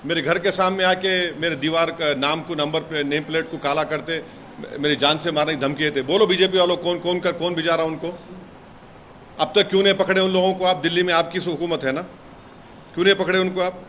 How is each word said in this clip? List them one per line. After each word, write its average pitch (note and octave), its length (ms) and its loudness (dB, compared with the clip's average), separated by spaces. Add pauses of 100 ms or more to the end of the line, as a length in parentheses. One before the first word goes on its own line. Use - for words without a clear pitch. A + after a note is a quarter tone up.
मेरे E3 160 -2
घर E3+ 180 2
के F#3 120 0
सामने F#3 320 2
आके F#3 480 2
मेरे D#3 240 -2
दीवार D#3+ 360 0
का D3+ 240 0
नाम D3+ 260 0
को, E3 140 -8
नंबर D#3 240 -2
पे, D3+ 240 -4
नेम D3 200 -2
प्लेट D#3+ 280 -4
को D#3+ 60 -8
काला D3 260 0
करते, D#3 400 -4 (560)
मेरी D3 160 2
जान C#3+ 220 2
से E3 140 -4
मारने D3 240 0
की C3 60 -6
धमकी C#3+ 220 -2
देते। C#3 180 0
बोलो F3+ 260 2
बीजेपी F#3 300 2
वालों, F3 200 4
कौन, F3 220 -2
कौन F3+ 200 -2
कर, F3 120 0
कौन F3 240 -2
भिजा E3 200 2
रहा D#3+ 100 0
उनको? D#3+ 340 -6 (1200)
अब D#3 160 0
तक G3+ 140 4
क्यों F#3+ 140 2
नहीं G3 100 6
पकड़े F#3+ 280 2
उन F#3 100 2
लोगों F#3 220 2
को F#3 120 -2
आप? F3+ 120 4
दिल्ली E3 260 0
में F3+ 100 2
आपकी E3+ 260 0
हुकूमत E3 440 -4
है C3 80 0
ना, D3+ 100 -4 (920)
क्यों F3 120 -2
नहीं G3 100 6
पकड़े F#3 240 0
उनको F#3 220 0
आप? F#3 280 -4